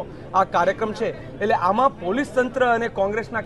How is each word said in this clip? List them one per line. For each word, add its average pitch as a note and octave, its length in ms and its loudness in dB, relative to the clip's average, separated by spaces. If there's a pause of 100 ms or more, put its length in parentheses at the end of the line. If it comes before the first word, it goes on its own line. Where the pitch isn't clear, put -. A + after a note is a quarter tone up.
(340)
આ F#3+ 120 4 (100)
કાર્યક્રમ G3 460 2
છે. F#3+ 100 0 (220)
એટલે G#3 280 0
આમાં G#3 380 2
પોલીસ G3+ 400 -2
તંત્ર B3 300 2
અને A#3 260 2
કોંગ્રેસના G#3+ 500 -2